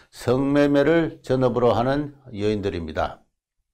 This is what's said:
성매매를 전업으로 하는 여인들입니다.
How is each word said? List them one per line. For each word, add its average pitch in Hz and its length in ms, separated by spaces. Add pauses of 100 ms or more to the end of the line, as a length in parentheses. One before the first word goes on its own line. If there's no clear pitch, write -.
(100)
성매매를 143 1120
전업으로 123 500
하는 139 420 (200)
여인들입니다. 92 880 (540)